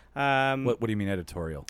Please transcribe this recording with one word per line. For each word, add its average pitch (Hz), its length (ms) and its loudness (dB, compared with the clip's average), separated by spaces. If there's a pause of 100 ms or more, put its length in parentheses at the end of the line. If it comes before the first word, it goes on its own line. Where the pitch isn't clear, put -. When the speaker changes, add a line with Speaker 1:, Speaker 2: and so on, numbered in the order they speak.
(160)
Speaker 1:
Um, 135 480 2
Speaker 2:
What, 120 160 2
what 117 60 0
do 110 60 2
you 107 40 0
mean 98 120 0
editorial? 82 600 -4